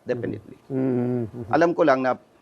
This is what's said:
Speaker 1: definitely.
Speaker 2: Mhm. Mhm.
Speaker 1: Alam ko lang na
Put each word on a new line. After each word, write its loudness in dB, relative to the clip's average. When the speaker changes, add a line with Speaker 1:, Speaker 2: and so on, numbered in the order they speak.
Speaker 1:
definitely. -6
Speaker 2:
Mhm. 0
Mhm. -12
Speaker 1:
Alam 4
ko 0
lang 4
na 0